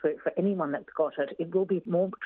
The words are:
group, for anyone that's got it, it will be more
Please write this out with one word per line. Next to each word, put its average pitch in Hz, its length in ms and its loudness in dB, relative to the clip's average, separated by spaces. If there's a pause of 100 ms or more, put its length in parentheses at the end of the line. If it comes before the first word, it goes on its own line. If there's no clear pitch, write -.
group, 156 200 2
for - 80 -2 (120)
anyone 175 320 2
that's - 260 -8
got 151 220 0
it, - 160 -6
it 170 160 -2
will 190 180 2
be 175 80 2 (140)
more 185 140 4 (160)